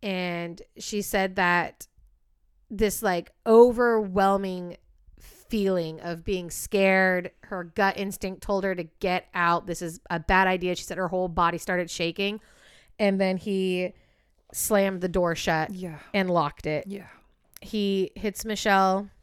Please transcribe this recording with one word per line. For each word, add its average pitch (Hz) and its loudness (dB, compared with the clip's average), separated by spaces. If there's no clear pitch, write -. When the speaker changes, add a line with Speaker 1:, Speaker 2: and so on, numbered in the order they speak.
Speaker 1:
And 175 -6
she 208 -6
said 190 -2
that 175 0
this, 202 -2
like, 180 -2
overwhelming 196 0
feeling 185 -2
of 170 -10
being 180 -4
scared, 190 2
her 180 -8
gut 196 0
instinct 190 -8
told 196 -2
her 190 -2
to 175 -6
get 180 -2
out. 170 0
This 175 -6
is 170 -10
a 170 -2
bad 190 4
idea. 180 0
She - -12
said 175 -10
her 180 -2
whole 185 -2
body 170 0
started 180 -4
shaking. 196 -4
And 196 2
then 190 0
he 185 -2
slammed 196 0
the 180 -2
door 175 0
shut 160 -2
Speaker 2:
Yeah. 180 -12
Speaker 1:
and 190 0
locked 156 0
it. 151 -4
Speaker 2:
Yeah. 196 -14
Speaker 1:
He 196 -2
hits 202 -6
Michelle 196 2